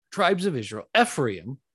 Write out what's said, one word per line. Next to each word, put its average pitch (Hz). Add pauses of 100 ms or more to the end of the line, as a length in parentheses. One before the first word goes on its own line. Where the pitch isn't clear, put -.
(120)
tribes 190
of 156
Israel, 107 (140)
"Ephraim 120 (160)